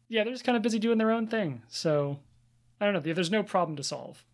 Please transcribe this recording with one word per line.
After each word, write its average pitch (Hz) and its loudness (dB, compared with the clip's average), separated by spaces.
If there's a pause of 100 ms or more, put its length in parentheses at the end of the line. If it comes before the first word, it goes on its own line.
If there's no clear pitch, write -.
yeah, 214 0
they're 240 -4
just 247 -12
kinda 247 2
busy 220 2
doing 226 2
their 220 4
own 226 0
thing. 180 -2
So, 143 0 (640)
I 202 2
don't 202 2
know. 160 -2
There's 170 0
no 214 2
problem 170 0
to 139 -8
solve. 131 -10